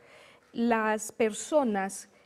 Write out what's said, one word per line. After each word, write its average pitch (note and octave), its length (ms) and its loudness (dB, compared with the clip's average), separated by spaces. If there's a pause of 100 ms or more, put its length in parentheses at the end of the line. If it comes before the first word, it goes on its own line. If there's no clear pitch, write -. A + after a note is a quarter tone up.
(540)
las A3 580 0
personas G#3+ 1000 0 (160)